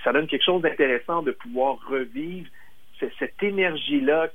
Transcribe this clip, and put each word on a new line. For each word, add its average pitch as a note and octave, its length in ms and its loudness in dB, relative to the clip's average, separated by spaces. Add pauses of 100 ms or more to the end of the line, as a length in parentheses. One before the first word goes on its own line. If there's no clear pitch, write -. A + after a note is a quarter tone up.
ça A#2+ 100 4
donne D3+ 140 2
quelque C#3+ 180 2
chose F3+ 160 4
d'intéressant D#3 640 2
de C3+ 80 0
pouvoir B2 560 -2
revivre C#3 600 -4 (520)
ce-, B2+ 180 -4
cette - 240 -6
énergie-là D#3+ 920 2